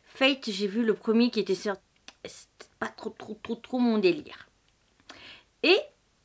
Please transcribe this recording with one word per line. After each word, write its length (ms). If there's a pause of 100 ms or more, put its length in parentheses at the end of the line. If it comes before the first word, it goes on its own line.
Fate, 460
j'ai 160
vu 180
le 80
premier 380
qui 100
était 140
sorti. 260 (460)
C'était 520
pas 100
trop, 220
trop, 320
trop, 120
trop 240
mon 180
délire. 480 (1200)
Et 120 (480)